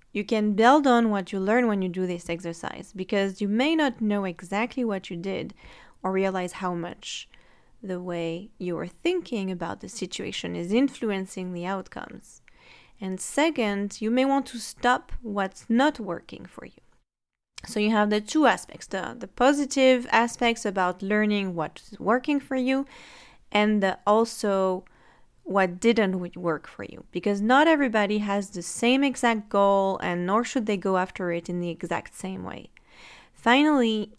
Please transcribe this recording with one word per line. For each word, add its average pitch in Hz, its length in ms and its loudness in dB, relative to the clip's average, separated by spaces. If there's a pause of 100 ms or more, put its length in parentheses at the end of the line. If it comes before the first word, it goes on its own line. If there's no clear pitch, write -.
(140)
you 196 100 -2
can 214 300 0
build 262 340 8
on 233 240 6
what 196 200 -4
you 196 80 -4
learn 226 280 2
when 202 160 0
you 185 60 -2
do 185 180 -2
this 175 200 -6
exercise, - 680 -8
because 196 440 -2
you 202 80 -2
may 262 280 2
not 285 260 0
know 208 240 0
exactly 196 580 -4
what 202 280 -4
you 180 40 -6
did 185 380 -6 (480)
or 190 100 -2
realize 190 420 -2
how 180 200 -4
much - 560 -10 (540)
the 185 180 -6
way 175 560 -6
you 180 220 -4
are 175 80 -6
thinking 254 640 -4
about 175 300 -8
the 190 80 -14
situation - 640 -8
is 175 180 -4
influencing 196 800 -2
the 175 140 -8
outcomes. - 720 -10 (580)
And 190 220 -8
second, 220 800 -2
you 214 80 -2
may 254 160 4
want 277 220 0
to 240 100 -14
stop - 540 -2 (100)
what's 202 480 -6
not 269 300 2
working - 480 -10
for - 180 -18
you. - 160 -20 (840)
So - 120 -4
you 208 120 2
have 208 180 4
the 208 120 2
two 294 260 4
aspects, - 400 -2
the, 190 280 -8
the 208 120 -12
positive 262 840 4
aspects 233 560 0
about 185 380 0
learning 208 500 0
what's 165 460 -8
working 254 400 0
for 269 160 -6
you, 262 320 0 (640)
and 208 320 4
the, 190 240 0
also 196 760 2 (600)
what 190 360 0
didn't 220 320 4
w-, 180 240 -6
work 170 320 -4
for - 160 -16
you, - 300 -16
because 196 260 -2
not 262 300 6
everybody 214 480 2
has 202 320 -2
the 175 120 -10
same 254 400 2
exact 240 460 0
goal, 196 560 4
and 175 220 -4
nor 208 180 2
should 233 220 -4
they 214 100 0
go 190 220 0
after 185 340 -2
it 170 160 -4
in 175 140 -4
the 175 80 -4
exact 170 440 -6
same 190 300 -10
way. - 260 -14 (640)
Finally, 240 840 4